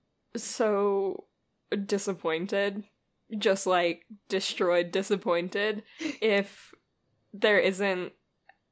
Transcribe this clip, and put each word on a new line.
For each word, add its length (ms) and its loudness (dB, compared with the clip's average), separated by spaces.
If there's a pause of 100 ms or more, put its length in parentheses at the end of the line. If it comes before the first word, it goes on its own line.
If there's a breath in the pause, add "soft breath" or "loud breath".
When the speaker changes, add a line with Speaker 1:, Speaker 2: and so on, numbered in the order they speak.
(360)
Speaker 1:
so 920 0 (600)
disappointed, 1000 -2 (540)
just, 300 2
like, 380 2 (240)
destroyed 640 0
disappointed, 1000 0
Speaker 2:
<laughs> 80 -20 (220 loud breath)
Speaker 1:
if 520 0 (600)
there 260 4
isn't. 540 0 (580)